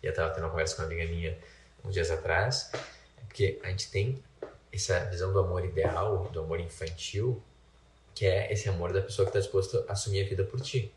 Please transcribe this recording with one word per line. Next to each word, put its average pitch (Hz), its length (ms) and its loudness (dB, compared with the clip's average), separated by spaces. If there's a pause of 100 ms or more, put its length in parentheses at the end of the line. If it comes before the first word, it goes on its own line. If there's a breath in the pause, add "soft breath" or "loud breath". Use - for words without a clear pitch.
e - 40 -8
eu - 80 0
tava 80 160 2
tendo 80 140 -2
uma 80 60 -2
conversa 80 260 0
com 82 60 -4
uma 80 60 -2
amiga 82 220 -2
minha 82 260 -2 (480 loud breath)
uns 95 80 -6
dias 82 180 2
atrás, 87 600 0
é - 540 -12
porque - 360 0
a 98 60 -6
gente 95 220 -4
tem 120 320 0 (500)
essa 92 380 2
visão 92 200 0
do 95 100 6
amor 90 220 2
ideal, 92 720 2
do 80 80 -4
amor 80 180 -2
infantil, 87 840 -4 (720)
que 104 100 0
é 95 260 4
esse 104 160 0
amor 90 280 0
da 95 80 4
pessoa - 240 2
que - 60 -2
tá - 80 4
disposta - 480 2
a 101 40 -4
assumir 98 320 0
a - 40 -2
vida 95 140 0
por 123 160 -2
ti. 127 380 -2